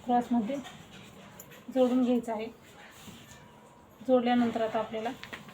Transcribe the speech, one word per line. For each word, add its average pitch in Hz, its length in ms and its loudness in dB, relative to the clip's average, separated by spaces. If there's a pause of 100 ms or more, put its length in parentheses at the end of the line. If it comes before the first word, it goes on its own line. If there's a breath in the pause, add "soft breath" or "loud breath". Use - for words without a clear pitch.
क्रॉसमध्ये 240 500 0 (1200)
जोडून 254 280 6
घ्यायचं 240 280 2
आहे. 220 140 -4 (1600)
जोडल्यानंतर 240 540 4
आता 220 180 -2
आपल्याला 220 300 -6 (440)